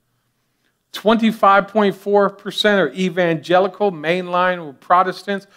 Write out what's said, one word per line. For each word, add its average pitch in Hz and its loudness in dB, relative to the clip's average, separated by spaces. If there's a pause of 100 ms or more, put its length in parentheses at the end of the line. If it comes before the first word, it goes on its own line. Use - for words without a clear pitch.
(920)
Twenty-five 208 2
point 202 0
four 202 0
percent 196 -2
are 139 0
evangelical, 180 0
mainline, 180 -2
or 151 -14
Protestants. 185 -2 (100)